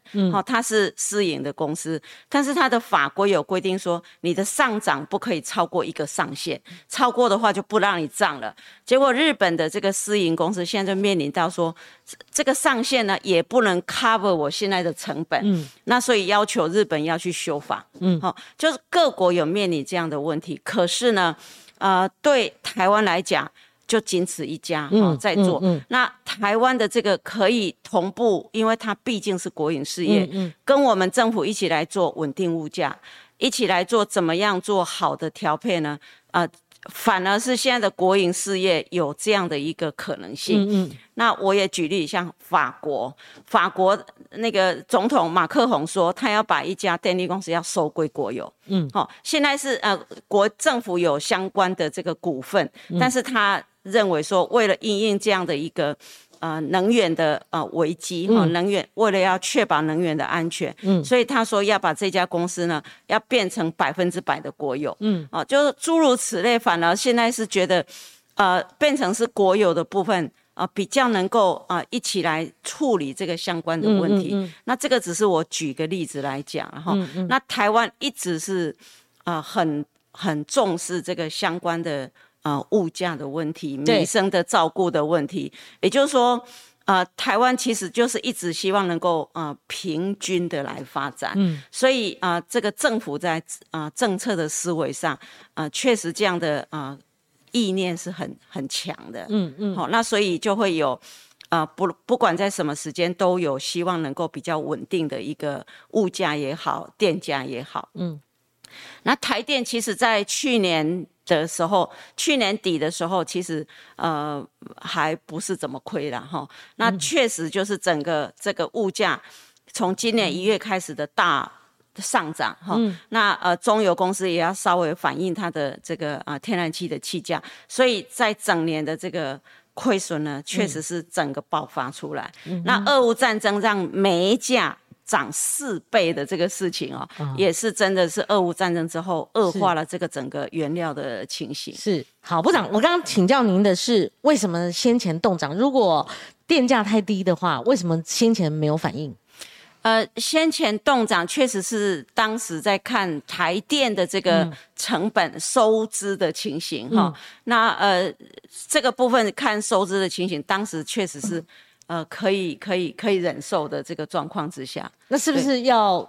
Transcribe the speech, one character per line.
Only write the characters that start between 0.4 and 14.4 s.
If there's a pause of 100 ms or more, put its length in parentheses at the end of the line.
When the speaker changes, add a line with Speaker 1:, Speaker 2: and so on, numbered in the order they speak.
Speaker 2:
它
是
私
营
的
公
司， (260)
但
是
它
的
法
规
有
规
定
说， (200)
你
的
上
涨
不
可
以
超
过
一
个
上
限， (300)
超
过
的
话
就
不
让
你
涨
了。 (280)
结
果
日
本
的
这
个
私
营
公
司
现
在
就
面
临
到
说， (280)
这， (140)
这
个
上
限
呢，
也
不
能
cover
我